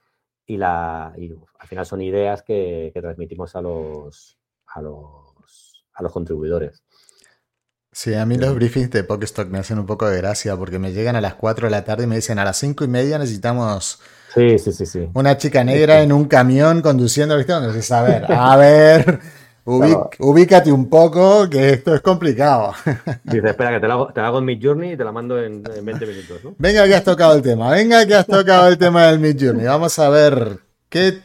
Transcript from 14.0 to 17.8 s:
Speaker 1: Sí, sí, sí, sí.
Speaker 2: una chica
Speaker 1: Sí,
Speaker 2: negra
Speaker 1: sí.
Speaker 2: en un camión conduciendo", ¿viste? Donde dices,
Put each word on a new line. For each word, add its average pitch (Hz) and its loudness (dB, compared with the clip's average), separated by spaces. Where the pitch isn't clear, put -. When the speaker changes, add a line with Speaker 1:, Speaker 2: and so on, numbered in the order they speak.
Speaker 1:
Sí, 120 4
sí, 104 -4
sí, 95 -8
sí. 85 -10
Speaker 2:
una 135 0
chica 135 -2
Speaker 1:
Sí, 131 0
Speaker 2:
negra 156 6
Speaker 1:
sí. - 2
Speaker 2:
en 147 2
un 143 2
camión 139 2
conduciendo", 147 0
¿viste? 143 -2
Donde 135 -4
dices, 110 -8